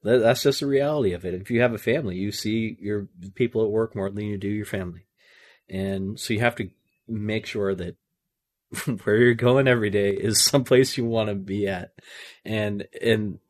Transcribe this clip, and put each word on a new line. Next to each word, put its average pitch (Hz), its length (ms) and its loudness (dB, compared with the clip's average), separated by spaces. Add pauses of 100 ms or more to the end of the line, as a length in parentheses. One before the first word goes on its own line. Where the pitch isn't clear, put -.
That, 120 160 4
that's 117 240 4
just 139 160 2
the 143 80 -2
reality 139 460 2
of 87 120 -8
it. 90 80 -4
If 92 160 -10
you 120 120 2
have 120 120 4
a 104 60 -6
family, 113 380 -2
you 101 140 -4
see 110 480 -4
your 101 280 -6 (260)
people 117 320 0
at 104 60 -2
work 110 240 -2
more 98 160 -4
than 104 140 -6
you 104 120 -4
do 101 100 -6
your 104 180 -6
family. 90 400 -8 (640)
And 98 500 -4
so - 140 -4
you 104 80 0
have 120 160 2
to 98 120 -6 (380)
make 107 400 -4
sure 98 260 -2
that 87 220 -8 (760)
<laughs> - 320 -6
where 104 140 4
you're 120 160 6
going 123 340 4
every 113 220 2
day 101 220 2
is 101 320 0
someplace 135 540 4
you 120 80 -2
wanna 110 280 0
be 98 340 -2
at. 90 260 -6 (520)
And, 104 420 -2 (140)
and 107 380 0 (100)